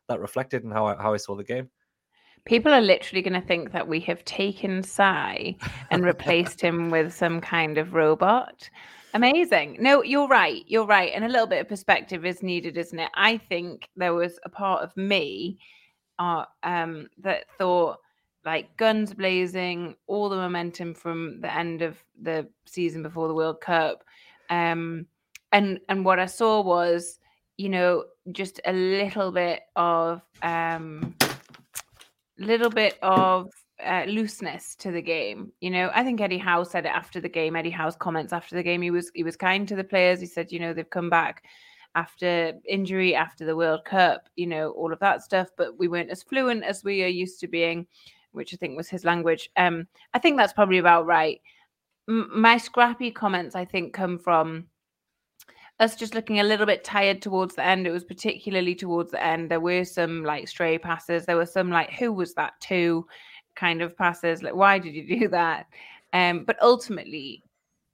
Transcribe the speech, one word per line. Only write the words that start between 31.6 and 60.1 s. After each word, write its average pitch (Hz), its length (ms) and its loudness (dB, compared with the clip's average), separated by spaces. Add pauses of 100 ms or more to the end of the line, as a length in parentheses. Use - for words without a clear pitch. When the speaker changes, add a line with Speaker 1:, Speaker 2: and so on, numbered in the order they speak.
Speaker 2:
little 226 320 2
bit 220 320 2
of, 185 500 4 (340)
uh, 180 220 0
looseness 208 680 -6
to - 160 -10
the 170 100 -6
game. 156 500 -6 (100)
You 180 80 -4
know, 180 240 0
I 240 100 2
think 247 160 -2
Eddie 190 180 -2
Howe 180 260 0
said 175 220 -4
it 160 40 -2
after - 320 -6
the 175 80 -6
game. 160 260 -2
Eddie 165 140 -4
Howe's 170 260 -4
comments 160 380 -6
after 175 220 -8
the 180 80 -2
game, 175 180 -2
he 175 100 -2
was, 175 240 -2
he 175 80 -4
was 165 140 -6
kind 196 320 0
to 208 60 -6
the 190 100 -4
players. 180 340 4
He 180 60 -10
said, 170 260 -8
you 175 80 -6
know, 165 140 -4
they've 165 160 -8
come 175 200 -4
back 165 360 0 (500)
after 170 580 -2 (140)
injury, 185 480 0
after 160 300 -2
the 160 100 -2
World 160 300 0
Cup, 180 500 2
you 175 120 -4
know, 156 240 -4
all 165 200 -4
of 165 80 -8
that 196 220 2
stuff. 185 260 -2 (100)
But 123 220 -4
we 180 80 0
weren't 170 220 -4
as 180 140 -12
fluent 254 400 -2
as 196 200 -6
we 196 200 -2
are 180 40 0
used 180 320 -4
to 175 80 -10
being, 170 400 -2 (440)
which - 220 -12
I 180 40 -14
think 143 180 -8
was 165 140 -10
his 175 160 -8
language. 170 500 0
Um, 170 320 2 (260)
I 247 60 2
think 311 180 4
that's 208 160 4
probably 190 240 4
about 170 280 6
right. 160 360 2 (680)
M-, 226 260 0
my 226 220 6
scrappy 240 540 2
comments, 185 440 -2
I 180 80 -6
think, 180 300 -6
come 180 260 -4
from 160 480 0 (1120)
us 226 160 2
just 226 180 -8
looking 220 280 0
a - 20 4
little 208 220 2
bit 208 180 2
tired 196 380 0
towards 185 340 -2
the 135 100 -2
end. 185 220 4
It 170 40 -2
was 175 120 -4
particularly 185 720 -4
towards 170 360 -2
the - 120 -4
end. 165 260 0
There 165 120 0
were 180 240 0
some, 165 400 -4